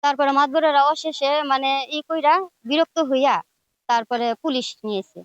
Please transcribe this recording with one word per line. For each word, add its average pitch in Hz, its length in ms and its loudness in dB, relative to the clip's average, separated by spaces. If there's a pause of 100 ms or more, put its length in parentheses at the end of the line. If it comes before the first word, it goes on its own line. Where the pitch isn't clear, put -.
তারপরে 277 320 0
মাতবরেরা 285 520 2
অশেষে 302 580 0
মানে 269 480 -2
ই 302 180 -6
কইরা 320 320 2 (240)
বিরক্ত 302 340 0
হইয়া 262 440 0 (440)
তারপরে 233 480 -2
পুলিশ 254 500 -6
নিয়েছে। 190 400 -8